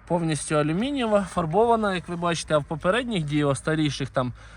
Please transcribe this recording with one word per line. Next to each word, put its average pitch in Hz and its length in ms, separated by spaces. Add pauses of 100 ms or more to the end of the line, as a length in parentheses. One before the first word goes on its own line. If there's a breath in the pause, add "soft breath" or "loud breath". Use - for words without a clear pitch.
повністю 165 480
алюмінієва, 208 680
фарбована, 196 720
як 170 140
ви 175 80
бачите, 170 380
а 151 40
в 143 60
попередніх 185 600
Dio, 147 300
старіших, 151 560
там, 127 220 (240 loud breath)